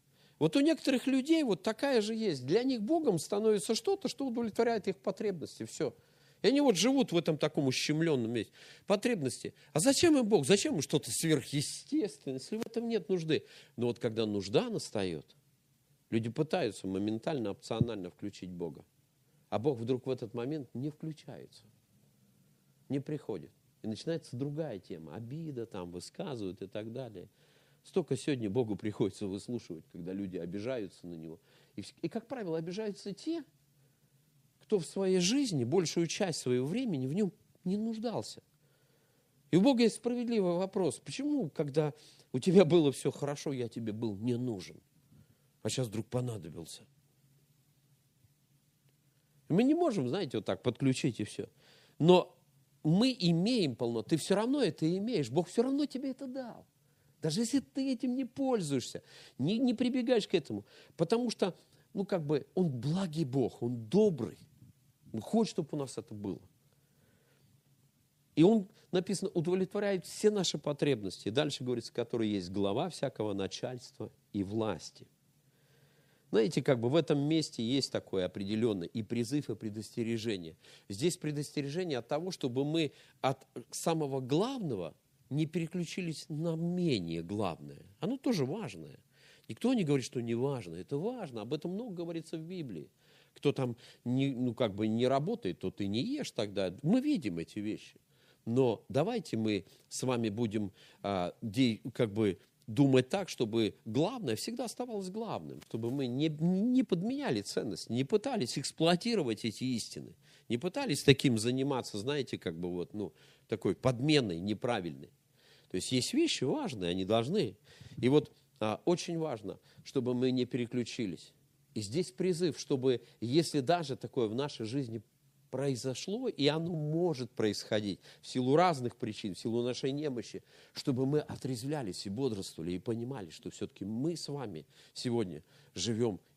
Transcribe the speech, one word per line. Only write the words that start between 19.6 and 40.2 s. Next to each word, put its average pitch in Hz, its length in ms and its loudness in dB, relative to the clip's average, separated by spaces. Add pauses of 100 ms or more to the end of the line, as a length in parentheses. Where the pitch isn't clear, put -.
вдруг 117 280 -2
в 135 40 -2
этот 120 220 -4
момент 127 400 -6
не 131 160 -6
включается, 143 760 -12 (1200)
не 139 120 -2
приходит. 117 500 -8 (320)
И 104 60 -6
начинается 156 480 -6
другая 143 420 -4
тема. 80 360 -12
Обида 123 520 -8
там 90 240 -8
высказывают 101 720 -8
и 98 40 -8
так 110 260 -8
далее. 117 360 -10 (540)
Столько - 340 -2
сегодня 120 340 0
Богу 110 260 0
приходится 107 500 -2
выслушивать, 95 680 -8
когда 87 200 -8
люди 95 240 -6
обижаются 101 720 -6
на 87 80 -10
Него. 80 260 -12 (360)
И 104 60 -8
вс-, - 200 -16
и, 170 60 -4
как 220 180 -8
правило, 190 320 -6
обижаются 202 540 -6
те, 320 300 -6 (1200)
кто 214 160 2
в 160 80 -2
своей 185 340 2
жизни 196 440 2
большую 170 420 2
часть 180 340 -2
своего 123 260 0
времени 180 400 -2
в 135 60 -4
нем 196 200 0 (320)
не 185 120 0
нуждался. 220 680 -4 (1080)
И 151 60 6
у 185 60 8
Бога 247 200 6
есть 220 140 6
справедливый 233 580 0